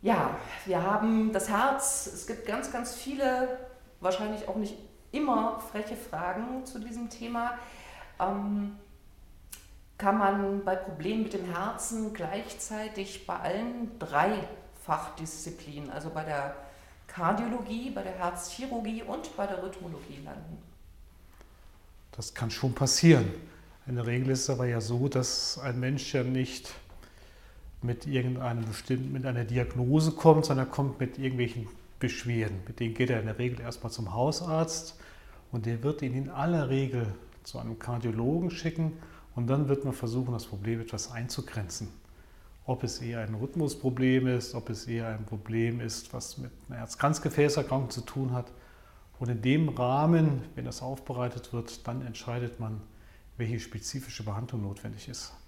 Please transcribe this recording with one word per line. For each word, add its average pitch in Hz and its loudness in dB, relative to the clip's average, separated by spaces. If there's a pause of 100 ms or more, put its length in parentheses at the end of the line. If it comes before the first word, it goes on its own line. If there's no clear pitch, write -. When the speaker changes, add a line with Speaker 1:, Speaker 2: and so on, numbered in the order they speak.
Speaker 1:
Ja, 160 4 (300)
wir 180 2
haben 220 4
das 196 2
Herz. 262 4
Es - -10
gibt - -6
ganz, 220 -2
ganz 240 -4
viele, 254 0 (440)
wahrscheinlich 214 0
auch 190 -2
nicht 208 -2 (360)
immer 240 2 (120)
freche 214 -4
Fragen 220 -4
zu - -12
diesem 226 -8
Thema. 240 -4 (640)
Ähm, 202 0 (1200)
kann 202 4
man 196 2
bei 190 2
Problemen 185 -2
mit 202 -4
dem 190 -4
Herzen 214 -4
gleichzeitig 202 -6
bei 180 -4
allen 233 -4
drei 165 2 (380)
Fachdisziplinen, 151 -6
also 156 -8
bei 156 -4
der 139 -2 (520)
Kardiologie, 220 0
bei 190 -6
der 185 -6
Herzchirurgie 220 -4
und - -8
bei 202 -2
der 190 -4
Rhythmologie 160 -10
landen? 156 -12 (1500)
Speaker 2:
Das - -10
kann 113 -2
schon 123 0
passieren. 135 8 (580)
In 131 -4
der 120 0
Regel 127 2
ist 131 2
es - -2
aber 127 2
ja 117 2
so, 120 2
dass - 0
ein 127 -2
Mensch 131 0
ja 127 4
nicht 127 0 (1080)
mit 120 -2
irgendeinem 127 0
bestimmten, 131 -2
mit 135 -2
einer 120 0
Diagnose 127 4
kommt, 160 10
sondern 131 2
kommt 139 0
mit 127 -2
irgendwelchen 120 0 (320)
Beschwerden. 117 0
Mit - -10
denen 113 0
geht 127 4
er 113 4
in 107 -2
der 110 -4
Regel 120 -2
erstmal 117 -6
zum 101 -4
Hausarzt 160 0 (520)
und 113 -2
der 117 0
wird 147 2
ihn 127 0
in 135 -2
aller 147 2
Regel 123 2 (300)
zu - -10
einem 113 -6
Kardiologen 123 0
schicken 160 0 (420)
und 120 0
dann 139 4
wird 139 2
man 127 0
versuchen, 123 0
das 113 -4
Problem 110 -2
etwas 113 -6
einzugrenzen. 117 -6 (760)
Ob 123 -2
es 117 -4
eher 117 -4
ein 107 -4
Rhythmusproblem 131 2
ist, 123 0
ob 117 -6
es 107 -6
eher 117 -2
ein 107 -4
Problem 113 0
ist, - -8
was - -8
mit 127 -8 (180)
einer 123 -8
Herzkranzgefäßerkrankung 143 2
zu 120 -4
tun 131 -2
hat. 123 -4 (680)
Und 120 0
in 113 0
dem 143 6
Rahmen, 139 6 (100)
wenn 123 -6
das 123 -6
aufbereitet 123 -4
wird, - -6
dann 127 -4
entscheidet 120 -6
man, 110 -4 (560)
welche 117 -2
spezifische 113 -8
Behandlung 107 -4
notwendig 104 -8
ist. - -10 (140)